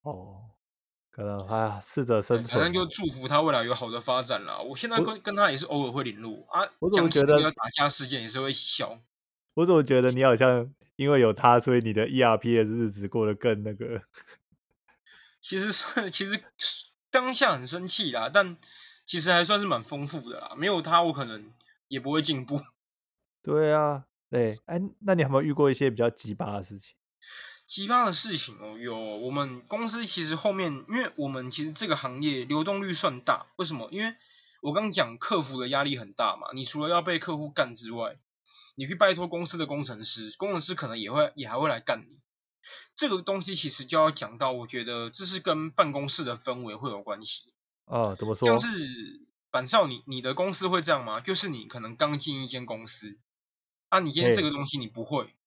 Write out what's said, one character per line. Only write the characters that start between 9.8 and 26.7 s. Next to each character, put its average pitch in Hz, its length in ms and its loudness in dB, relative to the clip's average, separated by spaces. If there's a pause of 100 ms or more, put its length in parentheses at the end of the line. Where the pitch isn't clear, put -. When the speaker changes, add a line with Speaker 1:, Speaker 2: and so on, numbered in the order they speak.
Speaker 1:
觉 127 180 6
得 127 100 6
你 127 120 2
好 127 120 10
像 127 360 4 (240)
因 139 160 2
为 139 80 8
有 113 140 8
他， 120 260 8
所 123 160 4
以 123 60 8
你 110 120 -2
的 107 140 2
E 131 140 2
R 113 160 8
P 117 180 2
的 113 80 6
日 110 260 0
子 101 180 -8
过 110 180 0
得 104 100 2
更 104 280 0
那 107 100 -6
个。 117 300 -8 (100)
<laughs> - 1300 -20
Speaker 2:
其 190 180 -4
实 208 120 -2
算， 190 400 -2
其 196 180 -4
实 208 120 -4 (680)
当 254 240 2
下 226 180 4
很 127 140 -4
生 180 200 -6
气 175 240 -2
啦， 117 220 -4
但 180 240 2 (480)
其 170 140 -4
实 165 120 2
还 175 120 6
算 202 160 2
是 202 80 -2
蛮 120 160 0
丰 143 240 -8
富 139 240 -10
的 - 80 -10
啦， - 180 -14
没 156 80 -4
有 190 160 2
他 170 220 4
我 160 100 2
可 135 120 -4
能 107 260 -12 (360)
也 135 120 -6
不 139 120 -4
会 151 120 2
进 143 240 -2
步。 147 160 -4 (800)
Speaker 1:
对 151 280 2
啊， 147 340 2 (260)
哎， 113 340 2
哎， 170 140 -4 (220)
那 190 120 2
你 170 80 4
有 135 80 2
没 135 60 0
有 139 80 6
遇 151 100 0
过 143 160 6
一 131 60 4
些 135 160 2
比 110 40 -8
较 117 140 4
鸡 110 240 -8
巴 101 240 -6
的 98 60 -8
事 98 160 -16